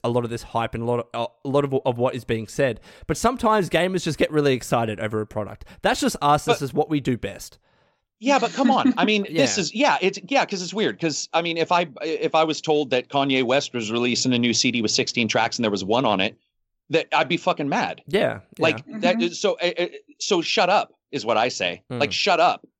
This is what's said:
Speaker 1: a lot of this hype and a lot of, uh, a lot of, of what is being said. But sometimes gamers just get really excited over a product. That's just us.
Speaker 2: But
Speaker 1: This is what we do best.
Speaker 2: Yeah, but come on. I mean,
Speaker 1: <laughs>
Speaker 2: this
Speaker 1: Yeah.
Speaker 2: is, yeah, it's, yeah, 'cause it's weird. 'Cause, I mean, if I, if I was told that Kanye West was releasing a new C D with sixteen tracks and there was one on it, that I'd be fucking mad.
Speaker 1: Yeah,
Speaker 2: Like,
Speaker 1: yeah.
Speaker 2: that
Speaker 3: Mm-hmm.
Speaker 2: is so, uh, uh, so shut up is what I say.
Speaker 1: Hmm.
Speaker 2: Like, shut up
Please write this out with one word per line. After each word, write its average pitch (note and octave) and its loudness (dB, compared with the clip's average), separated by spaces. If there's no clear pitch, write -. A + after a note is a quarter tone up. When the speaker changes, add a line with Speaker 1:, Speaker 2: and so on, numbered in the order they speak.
Speaker 1:
a A#2+ -2
lot A#2+ 0
of A#2 -8
this A#2 -6
hype A2+ -4
and A#2 -6
a A#2 -4
lot A#2+ 0
of, - -14
uh, A#2 -4
a - -8
lot C#3+ 4
of, C3+ -2
of B2 0
what B2+ 2
is A#2+ -8
being A2+ -2
said. B2+ 0
But D#3+ -2
sometimes G#3+ 2
gamers F3+ 0
just D#3 -2
get E3+ 0
really C#3+ 4
excited A#2 -2
over G#2+ -2
a G#2 -6
product. - -8
That's A#3 2
just C#4+ 0
us. D3 4
Speaker 2:
But A#3+ 2
Speaker 1:
This - 0
is C3 -6
what - 0
we D3+ 0
do B2+ -2
best. - -12
Speaker 2:
Yeah, C4 4
but A#3 -2
come C4+ 2
on. B3+ 4
I F3 2
mean, G#3 2
Speaker 1:
<laughs> F#3+ -10
Speaker 2:
this G3+ 0
Speaker 1:
Yeah. G#3 0
Speaker 2:
is, D3+ -6
yeah, G#3+ 4
it's, F#3+ 0
yeah, A#3+ 2
'cause F#3 -6
it's E3+ -10
weird. F3 -2
'Cause, - -4
I E3 2
mean, E3+ -4
if D#3+ -2
I, F3 2
if D#3 -2
I D#3+ 4
was D#3 0
told D3+ 0
that B2 0
Kanye C#3 2
West C3 0
was A2 -4
releasing A#2+ 0
a A#2+ 2
new A#2+ 2
C B2 2
D A#2 -2
with G#2+ 0
sixteen B2 0
tracks A2+ 0
and A#2+ 0
there A2 2
was G2 -2
one A#2 2
on G2+ 2
it, G2+ -2
that D#3 0
I'd D3 2
be D#3+ 0
fucking E3 -2
mad. D3 -4
Speaker 1:
Yeah, C#3 -2
Speaker 2:
Like, D#3 -2
Speaker 1:
yeah. - -12
Speaker 2:
that F3+ 2
Speaker 3:
Mm-hmm. A3+ 0
Speaker 2:
is E3+ -4
so, F#3+ 0
uh, F3 0
uh, F3 0
so F3+ 2
shut F3+ 2
up F#3 2
is G#2+ -6
what A2 2
I A2+ 4
say. F2+ -4
Speaker 1:
Hmm. B2+ -6
Speaker 2:
Like, C#3 0
shut F3+ 2
up D#3 2